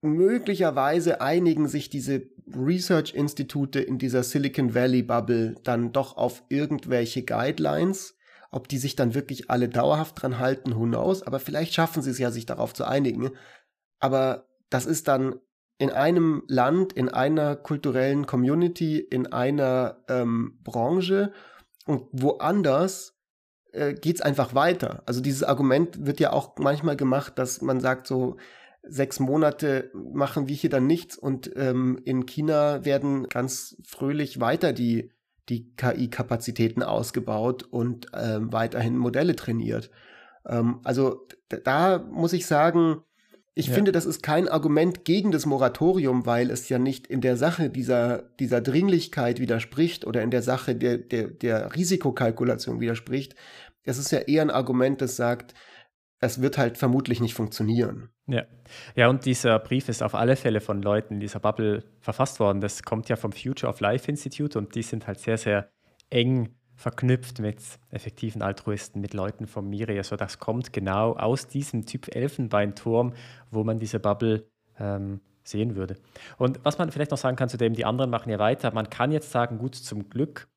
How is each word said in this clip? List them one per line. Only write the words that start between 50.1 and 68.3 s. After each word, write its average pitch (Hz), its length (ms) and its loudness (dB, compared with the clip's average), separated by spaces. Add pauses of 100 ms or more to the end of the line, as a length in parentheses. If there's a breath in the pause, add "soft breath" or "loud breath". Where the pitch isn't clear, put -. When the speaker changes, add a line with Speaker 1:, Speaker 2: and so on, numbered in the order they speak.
Speaker 1:
in 120 80 0
der 120 120 2
Sache 127 340 0
der, 120 200 2
der, 117 300 -2
der 110 480 -2
Risikokalkulation 123 1040 0
widerspricht. 117 540 -4 (480 loud breath)
Es 131 160 -4
ist 139 140 -2
ja 151 80 2
eher 156 220 4
ein 151 80 2
Argument, 131 520 2
das 123 140 -4
sagt, 120 380 -2 (680 loud breath)
es 120 200 -2
wird 131 180 2
halt 117 200 2
vermutlich 127 420 2
nicht 113 140 0
funktionieren. 110 760 -2 (160)
Speaker 2:
Ja. 123 180 0 (500 loud breath)
Ja, 120 140 8
und 131 160 2
dieser 120 340 4
Brief 127 300 -2
ist 117 140 -4
auf 107 120 -2
alle 117 220 4
Fälle 110 240 0
von 101 220 -4
Leuten 104 320 0
in 101 60 -4
dieser 101 200 -8
Bubble 107 440 0 (160)
verfasst - 400 -2
worden. 101 200 2
Das 101 220 -6
kommt - 260 -4
ja 113 80 0
vom 104 160 -6
Future - 400 -6
of - 80 -8
Life 110 300 0
Institute 147 480 -4
und 104 160 -6
die 117 80 -4
sind 113 240 -6
halt 98 140 -8
sehr, 113 180 0
sehr 104 320 0 (400 soft breath)
eng 123 440 2 (200)
verknüpft - 680 -2
mit 107 200 -4 (300)
effektiven - 500 -8